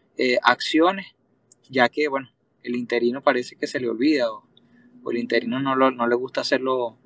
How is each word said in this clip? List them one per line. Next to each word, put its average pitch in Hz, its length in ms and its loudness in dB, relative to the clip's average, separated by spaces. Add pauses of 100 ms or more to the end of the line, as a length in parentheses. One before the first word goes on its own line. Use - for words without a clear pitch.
(180)
eh, 127 240 2
acciones, 165 720 2 (540)
ya 127 200 2
que, 151 180 -2
bueno, 135 240 -6 (320)
el 123 120 -4
interino 120 460 -2
parece 127 340 0
que - 120 -8
se 139 120 -6
le 123 100 -4
olvida 123 420 0
o, 107 160 -18 (560)
o - 80 -6
el 120 60 -2
interino 117 420 -2
no 135 160 -2
lo, 131 160 4
no 120 160 -2
le 120 80 2
gusta 127 260 -4
hacerlo 131 640 -2